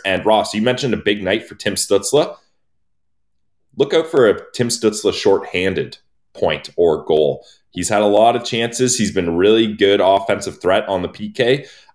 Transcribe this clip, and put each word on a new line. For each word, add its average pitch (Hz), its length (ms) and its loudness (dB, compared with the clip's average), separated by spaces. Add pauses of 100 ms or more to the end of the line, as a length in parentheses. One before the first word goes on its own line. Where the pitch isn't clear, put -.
And 92 180 -2
Ross, 107 300 0
you 107 80 -4
mentioned 123 320 -2
a - 40 -2
big 104 260 -2
night 101 240 -4
for - 80 -20
Tim 104 180 -6
Stützle. 135 600 0 (1400)
Look 143 180 0
out 160 120 2
for 127 240 4
a 92 100 0 (140)
Tim 120 140 -2
Stützle 104 460 0
shorthanded 92 840 -2 (380)
point 78 400 -4
or 82 280 2
goal. 76 420 0 (260)
He's 87 180 -6
had 104 140 2
a 104 40 2
lot 110 280 4
of 113 80 -4
chances. 117 560 -2
He's 104 140 -2
been 85 220 -2
really 107 380 2
good 98 280 2
offensive 98 600 0
threat 95 260 0
on 95 140 -2
the 85 80 -6
P 107 220 -12
K 131 340 0 (300)